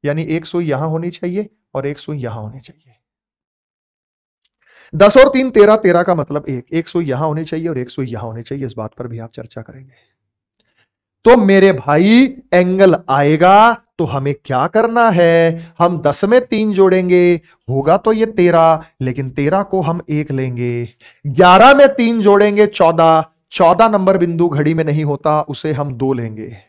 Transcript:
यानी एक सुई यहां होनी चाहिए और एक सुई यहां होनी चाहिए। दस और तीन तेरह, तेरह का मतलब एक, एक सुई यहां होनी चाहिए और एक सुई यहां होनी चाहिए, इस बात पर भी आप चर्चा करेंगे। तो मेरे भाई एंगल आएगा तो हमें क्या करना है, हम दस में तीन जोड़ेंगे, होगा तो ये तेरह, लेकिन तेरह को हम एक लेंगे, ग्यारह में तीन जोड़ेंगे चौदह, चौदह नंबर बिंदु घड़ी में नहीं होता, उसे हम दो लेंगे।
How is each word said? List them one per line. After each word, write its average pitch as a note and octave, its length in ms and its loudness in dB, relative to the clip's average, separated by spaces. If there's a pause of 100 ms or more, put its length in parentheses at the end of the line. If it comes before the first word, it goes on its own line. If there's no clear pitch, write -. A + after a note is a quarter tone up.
यानी D3 220 -4
एक E3 200 -6
सुई F3 200 -6
यहां D3 220 -4
होनी E3 240 -6
चाहिए F#3+ 360 -8 (260)
और C3+ 120 -6
एक C#3+ 120 -8
सुई D3+ 200 -12
यहां A2+ 240 -10
होनी A2+ 180 -16
चाहिए। - 340 -20 (2000)
दस G3+ 240 4
और C4+ 120 8
तीन C4 220 -2
तेरह, G#3+ 280 4
तेरह F3 240 0
का F3 120 0
मतलब D3 340 -6
एक, B2+ 240 -8
एक E3 160 -6
सुई E3+ 180 -4
यहां C3+ 200 -4
होनी D#3 180 -6
चाहिए E3 240 -8
और D3 100 -6
एक B2 120 -10
सुई C3 160 -8
यहां A2+ 200 -12
होनी A2+ 160 -14
चाहिए, C#3 240 -10
इस G#2 80 -12
बात A2 200 -12
पर B2 120 -14
भी A#2 120 -12
आप A2+ 140 -16
चर्चा A#2 300 -18
करेंगे। C3 300 -20 (1300)
तो A#3+ 140 8
मेरे G3 360 4
भाई F#3 480 2 (320)
एंगल F#3 420 2 (140)
आएगा F3 640 4 (240)
तो E3+ 80 -2
हमें C#3 300 -6
क्या C3+ 320 -4
करना A#3 420 0
है, E3 680 0
हम E3+ 220 0
दस D3 240 -2
में A#3 180 2
तीन G#3+ 300 -4
जोड़ेंगे, F3+ 680 2 (280)
होगा C#3 300 0
तो A3 140 -2
ये A3 160 0
तेरह, E3 560 2 (160)
लेकिन B2+ 320 -8
तेरह D#3+ 320 -2
को F#3+ 160 -4
हम E3+ 200 -4 (100)
एक D3+ 200 -6
लेंगे, A#2+ 580 -6 (360)
ग्यारह F3+ 500 6
में C#4 200 6
तीन A#3 280 -2
जोड़ेंगे G3+ 460 2
चौदह, E3 560 2 (280)
चौदह F3 360 2
नंबर F#3+ 300 0
बिंदु E3+ 300 -2
घड़ी D3+ 260 -2
में D#3+ 100 -2
नहीं D3+ 200 -4
होता, D3+ 380 -2
उसे D3 300 -8
हम C#3+ 220 -6
दो C3+ 180 -4
लेंगे। A2 440 -10 (120)